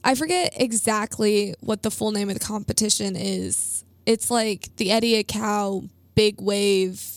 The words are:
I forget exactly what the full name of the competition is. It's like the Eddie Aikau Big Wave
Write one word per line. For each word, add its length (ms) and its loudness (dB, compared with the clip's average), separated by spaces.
I 120 4
forget 420 0
exactly 1040 0
what 220 -4
the 80 0
full 200 -2
name 180 -2
of 80 -4
the 60 -6
competition 720 -2
is. 680 -4
It's 240 2
like 460 -2
the 160 0
Eddie 320 4
Aikau 640 -2
Big 260 4
Wave 600 2